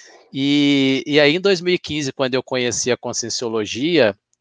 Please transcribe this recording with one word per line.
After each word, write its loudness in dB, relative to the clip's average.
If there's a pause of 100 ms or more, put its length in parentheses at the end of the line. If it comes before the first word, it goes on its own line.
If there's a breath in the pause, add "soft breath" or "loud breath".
(320 loud breath)
E, 2
e 2
aí, 6
em -4
dois 2
mil -2
e 0
quinze, -6
quando -2
eu -2
conheci -2
a 0
Conscienciologia, -2 (260)